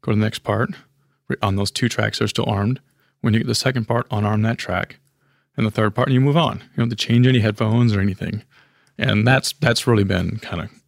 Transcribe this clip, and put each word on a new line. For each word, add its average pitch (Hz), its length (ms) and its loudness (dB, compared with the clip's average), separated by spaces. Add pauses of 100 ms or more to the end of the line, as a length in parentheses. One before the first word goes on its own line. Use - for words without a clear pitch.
go - 100 -4
to 107 60 2
the 107 80 2
next - 140 -4
part. 104 320 -2 (580)
Re-, - 120 -4
on 101 140 0
those 101 160 -2
two - 160 -2
tracks, 107 320 -2
they're 110 80 0
still - 220 -4
armed. 107 320 -2 (400)
When 107 120 2
you 113 60 2
get - 80 -2
the 117 80 -2
second 127 300 -2
part, 117 240 -4
unarm 107 340 0
that 117 140 -2
track. - 400 -6 (580)
And 120 100 -2
the 107 60 -2
third 104 240 0
part, 131 140 0
and 135 40 2
you 127 60 4
move 139 160 2
on. 151 220 0
You - 220 -12
don't 117 100 0
have 110 80 -6
to - 100 -4
change 120 200 4
any 127 120 4
headphones 110 560 2
or 98 60 0
anything." 98 420 -4 (540)
And 107 280 0
that's, 127 360 2
that's 120 260 0
really 110 160 4
been 95 360 -2
kinda - 300 -8 (180)